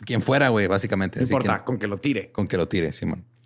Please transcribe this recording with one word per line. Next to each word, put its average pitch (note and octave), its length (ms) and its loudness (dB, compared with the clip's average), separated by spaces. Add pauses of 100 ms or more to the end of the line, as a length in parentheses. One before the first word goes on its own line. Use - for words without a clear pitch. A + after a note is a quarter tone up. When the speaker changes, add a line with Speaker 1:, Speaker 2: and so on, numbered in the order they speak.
Speaker 1:
quien A#2+ 200 -2
fuera, C3+ 260 4
güey, G#2+ 160 4
básicamente. F#2+ 540 0
Speaker 2:
No B2+ 60 2
Speaker 1:
Así B2+ 80 -2
Speaker 2:
importa, A#2 260 0
Speaker 1:
que - 40 -14
Speaker 2:
con B2+ 140 -2
que G#2 100 -4
lo G2+ 120 -4
tire. C3+ 320 -4
Speaker 1:
Con G2 160 -2
que F#2+ 100 -2
lo E2+ 100 0
tire, E2 240 -2
Simón. F2+ 320 -4 (220)